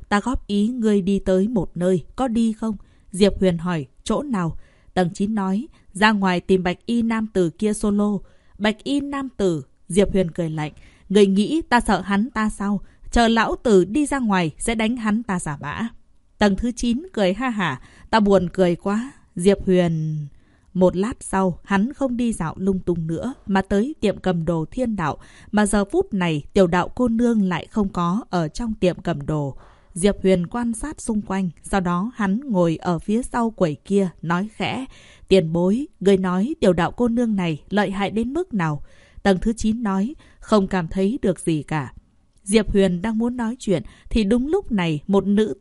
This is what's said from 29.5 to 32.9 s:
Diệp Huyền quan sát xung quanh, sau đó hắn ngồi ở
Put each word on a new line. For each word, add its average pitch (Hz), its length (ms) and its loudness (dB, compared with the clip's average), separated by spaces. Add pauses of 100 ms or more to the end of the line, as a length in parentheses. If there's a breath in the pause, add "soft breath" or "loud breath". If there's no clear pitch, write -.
Diệp 196 280 0
Huyền 185 260 2
quan 240 260 -4
sát 294 280 -10
xung 214 200 -4
quanh, 190 280 -4 (140)
sau 202 180 -2
đó 180 340 -2
hắn 202 240 -2
ngồi 180 360 2
ở 170 240 -4